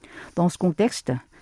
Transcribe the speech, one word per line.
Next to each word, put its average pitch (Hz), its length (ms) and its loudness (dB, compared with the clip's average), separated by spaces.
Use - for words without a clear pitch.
Dans 175 120 2
ce - 80 -2
contexte, 185 560 0